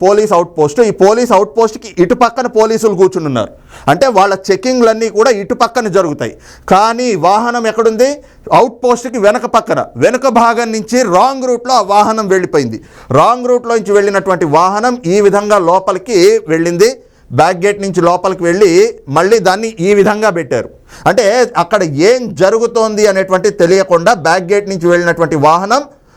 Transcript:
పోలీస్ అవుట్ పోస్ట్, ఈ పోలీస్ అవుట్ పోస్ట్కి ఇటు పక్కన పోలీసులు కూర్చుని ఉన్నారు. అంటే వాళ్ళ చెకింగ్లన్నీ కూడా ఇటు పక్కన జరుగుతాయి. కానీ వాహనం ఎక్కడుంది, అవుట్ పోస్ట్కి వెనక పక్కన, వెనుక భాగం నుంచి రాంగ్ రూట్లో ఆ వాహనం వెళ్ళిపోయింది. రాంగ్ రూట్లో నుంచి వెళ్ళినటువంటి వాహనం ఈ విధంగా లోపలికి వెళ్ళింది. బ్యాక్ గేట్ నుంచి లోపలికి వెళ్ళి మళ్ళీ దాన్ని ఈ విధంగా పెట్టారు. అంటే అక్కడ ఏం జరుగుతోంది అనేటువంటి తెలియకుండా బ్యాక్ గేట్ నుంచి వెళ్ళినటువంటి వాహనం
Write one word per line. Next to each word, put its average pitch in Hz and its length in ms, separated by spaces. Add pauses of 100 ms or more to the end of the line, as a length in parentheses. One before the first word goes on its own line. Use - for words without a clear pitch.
పోలీస్ 208 320
అవుట్ 170 240
పోస్ట్, 151 240
ఈ 220 100
పోలీస్ 220 400
అవుట్ 202 260
పోస్ట్కి 220 420
ఇటు 175 140
పక్కన 240 340
పోలీసులు 220 480
కూర్చుని 185 300
ఉన్నారు. 120 240 (380)
అంటే 156 200
వాళ్ళ 196 300 (140)
చెకింగ్లన్నీ 226 580
కూడా 208 200
ఇటు 202 240
పక్కన 226 340
జరుగుతాయి. 160 500 (320)
కానీ 226 460
వాహనం 226 520
ఎక్కడుంది, 220 400 (460)
అవుట్ 214 300
పోస్ట్కి 240 360
వెనక 208 260
పక్కన, 208 400 (120)
వెనుక 240 300
భాగం 233 440
నుంచి 220 300
రాంగ్ 254 460
రూట్లో 247 260
ఆ 240 80
వాహనం 208 460
వెళ్ళిపోయింది. 160 540 (300)
రాంగ్ 220 360
రూట్లో 240 280
నుంచి 208 160
వెళ్ళినటువంటి 196 540
వాహనం 190 600
ఈ 190 160
విధంగా 202 360
లోపలికి 185 880
వెళ్ళింది. 170 420 (420)
బ్యాక్ 170 340
గేట్ 202 160
నుంచి 185 200
లోపలికి 175 420
వెళ్ళి 190 520 (140)
మళ్ళీ 185 300
దాన్ని 208 400
ఈ 185 140
విధంగా 208 360
పెట్టారు. 147 400 (380)
అంటే 208 400 (100)
అక్కడ 185 260
ఏం 185 520
జరుగుతోంది 220 720
అనేటువంటి 190 420
తెలియకుండా 185 640
బ్యాక్ 175 380
గేట్ 202 180
నుంచి 175 180
వెళ్ళినటువంటి 170 480
వాహనం 180 460 (360)